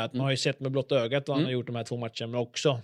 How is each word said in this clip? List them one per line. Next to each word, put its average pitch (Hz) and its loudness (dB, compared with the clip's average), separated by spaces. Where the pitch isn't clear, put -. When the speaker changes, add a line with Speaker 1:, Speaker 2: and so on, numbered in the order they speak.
Speaker 1:
att 120 -4
man 127 -4
Speaker 2:
Mm. 131 2
Speaker 1:
har 135 2
ju 135 2
sett 135 0
med 135 -4
blotta 135 0
ögat 131 0
vad 143 0
han 143 2
Speaker 2:
Mm. 170 2
Speaker 1:
har 127 -2
gjort 123 -2
de 120 -4
här 117 -4
två 123 -6
matcherna, 117 -6
men 117 -6
också 123 0